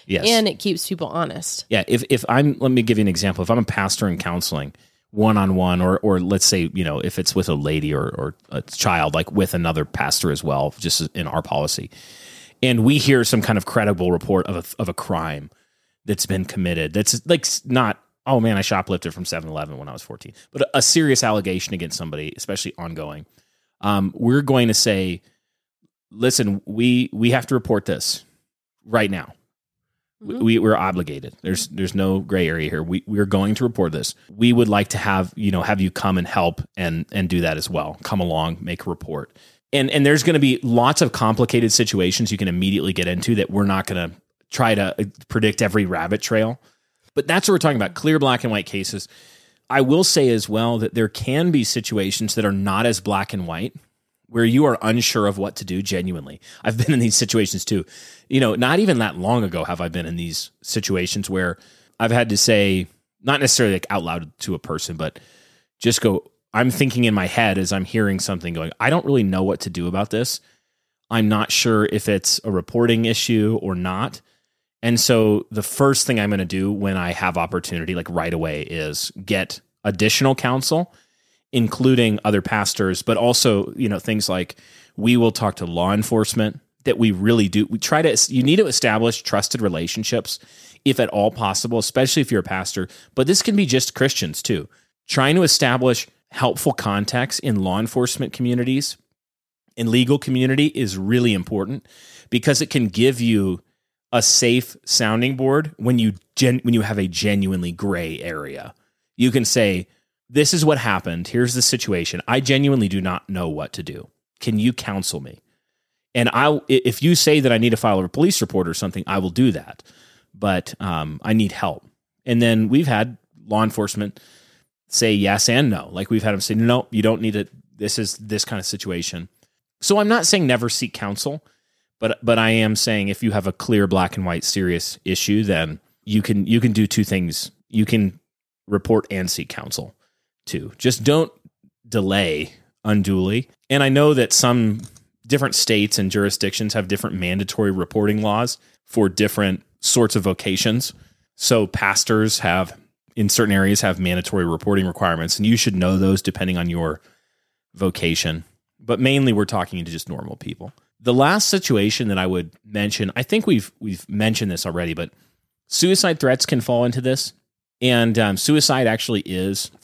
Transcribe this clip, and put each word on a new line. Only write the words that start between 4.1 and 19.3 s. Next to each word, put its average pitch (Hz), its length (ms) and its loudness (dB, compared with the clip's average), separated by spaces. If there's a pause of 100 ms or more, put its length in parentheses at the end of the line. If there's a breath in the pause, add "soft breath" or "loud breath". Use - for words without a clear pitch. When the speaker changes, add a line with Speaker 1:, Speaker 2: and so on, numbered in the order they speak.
Speaker 1:
counseling, 82 540 -6 (360 soft breath)
one-on-one, 95 720 2
or, 92 220 4
or 98 160 2
let's 92 260 0
say, 87 300 0
you 92 80 -2
know, 73 160 -4
if - 180 -4
it's - 160 -2
with 92 160 0
a 80 60 0
lady 76 400 -2
or, - 140 -2
or - 260 -8 (140)
a - 120 -6
child, 80 540 -2
like, 82 160 -2
with 95 240 0
another 82 300 0
pastor - 440 -2
as 71 140 -4
well, 71 340 -2
just - 240 -2 (140)
in 87 100 -6
our 80 160 -4
policy, - 480 -4 (720 loud breath)
and 123 220 2
we 143 160 4
hear 131 240 4
some 117 180 2
kind 107 160 0
of - 80 -2
credible 95 460 0
report 90 340 0
of 95 100 -6
a, 85 80 -6 (160)
of 104 80 -4
a 87 60 -6
crime 78 560 -6 (560)
that's 104 220 -4
been 92 180 -2
committed, 82 480 -4
that's, 107 320 -2
like, 165 220 2
s-, - 180 -4
not 127 340 0 (260)
"Oh 131 140 2
man, 113 180 2
I 98 40 0
shoplifted 92 520 -2
from 90 120 -10
seven 82 240 -8